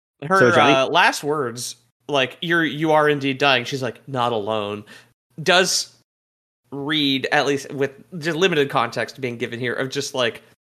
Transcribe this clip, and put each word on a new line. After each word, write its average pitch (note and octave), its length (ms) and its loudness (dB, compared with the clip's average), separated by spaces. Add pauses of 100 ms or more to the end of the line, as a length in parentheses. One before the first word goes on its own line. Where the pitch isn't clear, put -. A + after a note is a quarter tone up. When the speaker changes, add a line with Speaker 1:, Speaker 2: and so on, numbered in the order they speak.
(240)
Speaker 1:
Her, F3+ 160 2
Speaker 2:
so - 120 6
Johnny D3 220 6
Speaker 1:
uh, C3+ 140 2
last F#3+ 360 2
words, B2+ 520 -6 (320)
like, C3+ 340 0
"You're, E3+ 240 0
you D#3 260 -2
are D3+ 160 6
indeed C#3 300 0
dying." C3+ 280 4
She's C3 180 -6
like, - 240 -8
"Not B2 240 -2
alone." G#2 520 -4 (580)
Does F#3 540 0 (760)
read, C#3 600 -2
at D3 140 2
least C#3 280 -2
with C3+ 180 -2 (280)
just D3+ 180 -2
limited D#3+ 320 2
context A#2+ 520 -2
being A#2+ 160 -6
given A#2 220 -8
here, B2 140 -4
of C3 160 -4
just C3+ 240 -8
like, A#2 280 -2 (280)